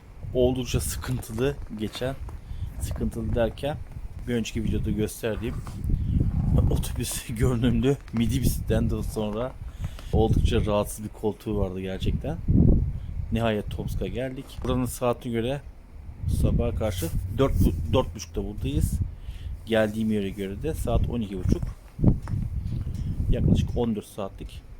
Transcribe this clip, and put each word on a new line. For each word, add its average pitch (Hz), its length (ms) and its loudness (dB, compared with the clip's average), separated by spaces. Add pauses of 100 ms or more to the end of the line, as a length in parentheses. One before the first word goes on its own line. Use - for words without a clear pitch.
(340)
oldukça 127 460 2
sıkıntılı 127 760 -2 (240)
geçen, 123 360 -4 (640)
sıkıntılı 113 560 -2
derken 123 420 0 (500)
bir 120 80 0
önceki 113 280 -2
videoda - 280 0
gösterdiğim 107 640 -2 (1120)
otobüs - 580 -2
<laughs> - 20 -6
görünümlü 123 680 4 (160)
midibüsten 113 760 2
de 107 140 -2
sonra 107 480 -4 (640)
oldukça 110 520 6
rahatsız 104 380 2
bir 104 60 -6
koltuğu 107 480 -2
vardı 95 240 0
gerçekten. 95 560 -2 (920)
Nihayet 110 380 2
Tomsk'a - 380 -4
geldik. 131 380 -6 (180)
Buranın 127 220 0
saatine 120 480 -2
göre 123 280 0 (800)
sabaha 117 340 2
karşı 113 340 -2 (280)
dört 135 160 4 (120)
bu-, - 280 0
dört 131 220 2
buçukta - 280 -6
buradayız. 127 560 0 (640)
Geldiğim 110 460 2
yere 101 180 2
göre 98 340 -4
de 156 100 -2
saat - 360 2
on 120 120 -2
iki 98 160 -4
buçuk. - 260 2 (1700)
Yaklaşık - 480 2
on 117 180 0
dört 104 100 -6
saatlik - 560 -10 (180)